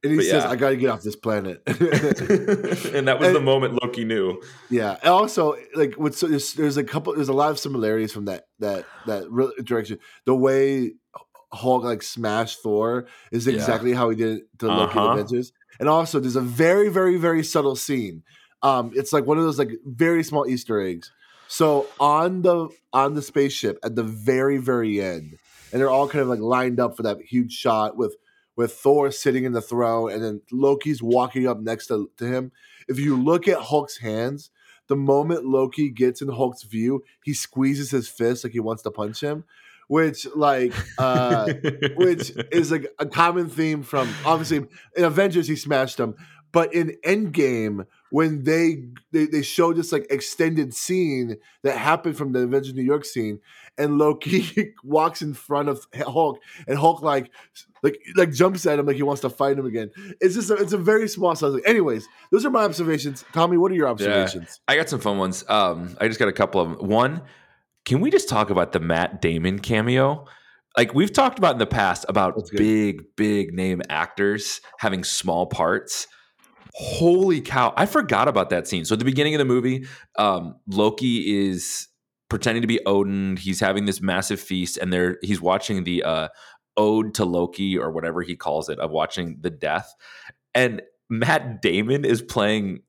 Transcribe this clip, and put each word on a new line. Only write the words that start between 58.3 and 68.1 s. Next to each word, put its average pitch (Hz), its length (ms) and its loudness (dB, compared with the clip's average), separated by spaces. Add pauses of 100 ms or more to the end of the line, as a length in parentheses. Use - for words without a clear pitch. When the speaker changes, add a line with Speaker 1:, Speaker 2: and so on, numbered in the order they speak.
Speaker 1:
jumps 175 340 2
at 147 120 2
him 143 80 0
like 139 100 2
he 143 60 -2
wants 139 200 0
to 135 80 -2
fight 139 280 2
him 131 80 -4
again. 110 240 -4 (300)
It's 185 160 4
just 196 120 -4
a, 214 60 4
it's 196 180 0
a 202 60 0
very 214 300 2
small 175 260 0
size. 139 320 0
Anyways, 165 400 2 (240)
those 220 160 4
are 277 40 0
my 233 140 2
observations. 151 600 -2 (100)
Tommy, 175 240 4
what 185 140 4
are - 20 -2
your 156 120 2
Speaker 2:
Yeah. 127 60 2
Speaker 1:
observations? 98 760 -2
Speaker 2:
I 139 80 4
got 156 120 0
some 127 120 -4
fun 101 180 -2
ones. 92 300 -2
Um, 90 520 2
I 107 80 2
just 110 120 -2
got 110 80 4
a 95 40 0
couple 95 300 2
of 82 160 0
them. 98 100 -6
One, 127 320 2 (640)
can 127 160 2
we 269 100 2